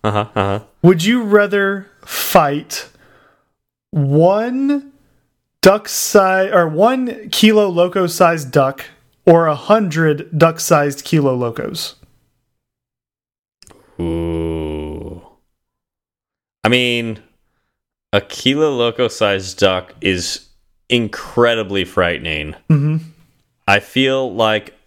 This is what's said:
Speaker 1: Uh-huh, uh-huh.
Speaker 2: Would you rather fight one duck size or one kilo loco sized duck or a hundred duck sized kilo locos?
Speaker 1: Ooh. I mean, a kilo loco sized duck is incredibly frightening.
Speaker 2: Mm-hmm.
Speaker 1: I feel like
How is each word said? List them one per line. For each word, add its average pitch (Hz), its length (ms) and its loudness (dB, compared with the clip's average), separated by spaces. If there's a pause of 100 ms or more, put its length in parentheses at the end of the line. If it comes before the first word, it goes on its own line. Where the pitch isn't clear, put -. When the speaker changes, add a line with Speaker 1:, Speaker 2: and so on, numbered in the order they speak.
Speaker 1:
Uh-huh, 104 220 -2 (100)
uh-huh. 101 240 -2 (240)
Speaker 2:
Would 170 200 4
you 233 200 0
rather 202 640 0 (160)
fight - 840 -2 (1000)
one 220 1000 0 (720)
duck 208 280 4
size 190 640 2
or 175 140 4
one 240 640 -2
kilo 214 380 4
loco 180 400 0
sized 165 440 0
duck 135 340 0 (400)
or 165 220 6
a 151 80 0
hundred 160 840 0
duck 165 220 2
sized 147 440 0
kilo 139 300 2
locos? - 600 -6 (2000)
Speaker 1:
Ooh. 82 1200 -6 (1400)
I 110 60 0
mean, 120 520 -2 (920)
a 101 80 2
kilo 143 500 -4
loco 120 360 -2
sized 95 520 -4
duck 92 420 -2
is 90 460 -4 (420)
incredibly 113 960 -2
frightening. 78 680 -4 (160)
Speaker 2:
Mm-hmm. 151 280 2 (680)
Speaker 1:
I 101 120 2
feel 131 540 -2
like 107 400 0 (140)